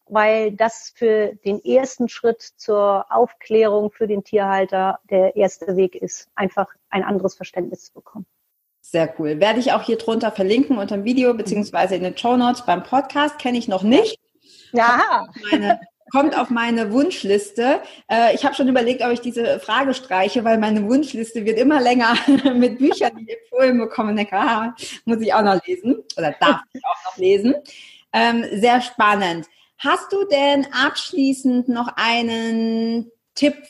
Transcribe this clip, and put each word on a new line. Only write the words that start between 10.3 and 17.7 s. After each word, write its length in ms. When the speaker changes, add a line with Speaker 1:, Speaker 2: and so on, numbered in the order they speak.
Speaker 2:
verlinken 440
unter 200
dem 80
Video 280
beziehungsweise 600
in 80
den 140
Shownotes 480
beim 180
Podcast. 560
Kenne 180
ich 120
noch 140
nicht. 360
Speaker 1:
Ja. 120
Aha. 420
Speaker 2:
Kommt 20
auf 220
meine, 280
kommt 260
auf 120
meine 420
Wunschliste. 880